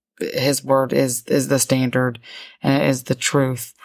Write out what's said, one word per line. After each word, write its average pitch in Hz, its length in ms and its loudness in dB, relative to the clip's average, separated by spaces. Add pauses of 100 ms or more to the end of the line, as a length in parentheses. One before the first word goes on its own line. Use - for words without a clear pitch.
(200)
his 135 420 -2
word 135 300 2
is, 135 360 0
is 135 200 2
the 135 120 2
standard, 127 600 0 (420)
and 139 220 2
it 147 60 2
is 127 140 0
the - 120 -2
truth. 131 580 -2 (120)